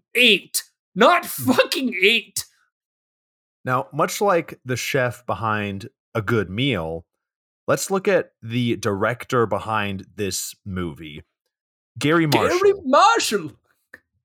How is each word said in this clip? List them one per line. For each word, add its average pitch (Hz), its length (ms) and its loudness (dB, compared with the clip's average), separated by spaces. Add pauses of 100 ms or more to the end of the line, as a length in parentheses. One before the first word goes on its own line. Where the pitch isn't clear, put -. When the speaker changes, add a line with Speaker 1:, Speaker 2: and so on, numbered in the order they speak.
(160)
Speaker 1:
eight, 226 480 2 (320)
not 339 280 4
Speaker 2:
Mm-hmm. 254 280 -2
Speaker 1:
fucking 269 500 0
eight." 214 440 0 (1200)
Speaker 2:
Now, 127 260 -2
much 160 300 -2
like 180 420 0
the 123 140 -4
chef - 480 -2
behind 104 640 -4 (260)
a 117 60 -2
good 101 280 0
meal, 90 560 -4 (640)
let's 151 240 0
look 190 160 -2
at 185 240 0 (100)
the 117 360 -2
director 110 680 -2
behind 101 600 -4 (100)
this 98 400 -6 (100)
movie, 82 580 -8 (760)
Gary 160 280 2
Speaker 1:
Gary 123 220 2
Speaker 2:
Marshall. 381 360 2
Speaker 1:
Marshall. 285 680 2 (720)